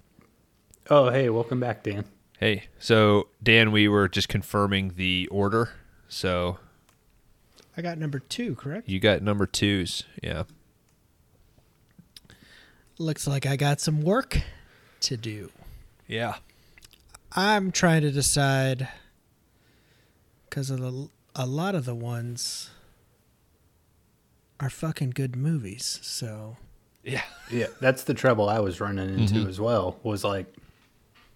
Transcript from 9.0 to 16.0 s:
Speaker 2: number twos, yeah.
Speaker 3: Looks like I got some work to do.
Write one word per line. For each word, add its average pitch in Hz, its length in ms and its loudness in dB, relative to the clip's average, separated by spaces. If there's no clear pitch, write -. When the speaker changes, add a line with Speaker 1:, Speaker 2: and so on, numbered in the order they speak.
Speaker 2:
number 101 240 2
twos, 101 560 0
yeah. 78 220 -6
Speaker 3:
Looks 156 300 -4
like 139 180 -2
I 139 100 0
got 143 260 0
some 156 200 0
work 202 400 0
to - 160 -2
do. 107 340 -10